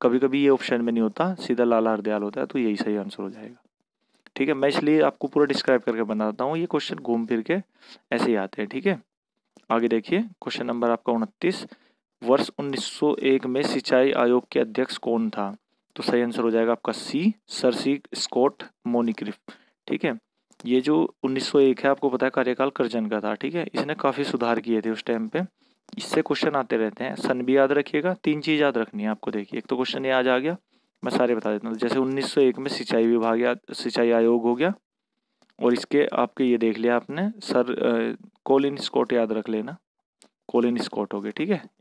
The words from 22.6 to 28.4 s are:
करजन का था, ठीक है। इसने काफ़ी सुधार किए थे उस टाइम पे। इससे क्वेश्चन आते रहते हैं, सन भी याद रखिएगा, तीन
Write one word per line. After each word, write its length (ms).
करजन 360
का 140
था, 140
ठीक 200
है। 200
इसने 200
काफ़ी 300
सुधार 360
किए 200
थे 100
उस 140
टाइम 240
पे। 140
इससे 240
क्वेश्चन 340
आते 200
रहते 280
हैं, 100
सन 280
भी 140
याद 160
रखिएगा, 420
तीन 260